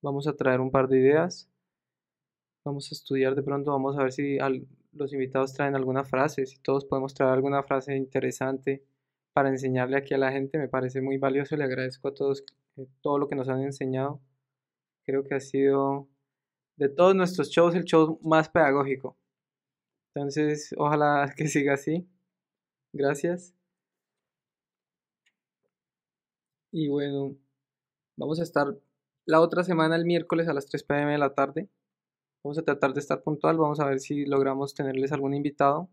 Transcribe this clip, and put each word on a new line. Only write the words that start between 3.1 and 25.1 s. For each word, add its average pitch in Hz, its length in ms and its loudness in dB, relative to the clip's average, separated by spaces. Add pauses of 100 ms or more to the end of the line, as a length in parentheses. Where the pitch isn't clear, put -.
de 143 80 -2
pronto, 139 300 -2
vamos 139 260 -2
a 135 60 2
ver 127 80 0
si 139 260 -2
al-, 135 280 -2 (260)
los 143 200 -8
invitados 135 400 -2
traen 139 220 -2
alguna 131 300 0
frase, 135 420 0
si - 140 -20
todos 139 260 0
podemos 135 260 -2
traer 131 200 4
alguna 139 300 2
frase 139 320 -2
interesante 135 880 -4 (520)
para 139 160 4
enseñarle 131 480 0
aquí 139 160 -2
a 135 40 0
la 135 140 2
gente. 139 260 -4
Me 135 100 -4
parece 131 340 -2
muy 135 160 -2
valioso, 139 380 0
le 147 80 -2
agradezco 127 440 -6
a 139 60 -8
todos, 139 300 -2 (320)
eh, 131 100 -16 (160)
todo 143 160 0
lo 139 100 0
que 147 60 -6
nos 131 140 -4
han 131 140 -2
enseñado. 135 600 -4 (840)
Creo 135 200 -2
que 135 100 -6
ha 135 60 -2
sido 139 680 0 (680)
de 143 120 0
todos 180 260 6
nuestros 180 360 0
shows 170 240 4
el 175 100 -2
show 160 380 4
más 160 260 4
pedagógico. 139 680 0 (960)
Entonces, 151 640 -2
ojalá 147 540 2
<laughs> - 40 -18
que 156 120 -2
siga 139 260 2
así. 160 340 -4 (840)
Gracias. 151 600 -4 (3250)